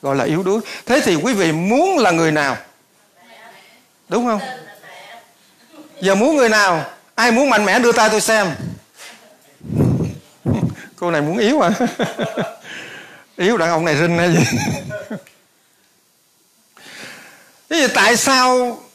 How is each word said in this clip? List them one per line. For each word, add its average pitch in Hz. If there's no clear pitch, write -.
gọi 139
là 131
yếu 160
đuối. 196
Thế 269
thì 190
quý 214
vị 165
muốn 254
là 208
người 165
nào? 139
Đúng 233
không? 220
Giờ 190
muốn 269
người 247
nào? 196
Ai 233
muốn 262
mạnh 214
mẽ 196
đưa 240
tay 220
tôi 214
xem. 214
<laughs> -
Cô 175
này 151
muốn 160
yếu 247
à? 175
<laughs> -
Yếu 202
đàn 170
ông 165
này 156
rinh 170
hay 175
gì? 165
<laughs> 214
Thế 311
thì -
tại 226
sao 254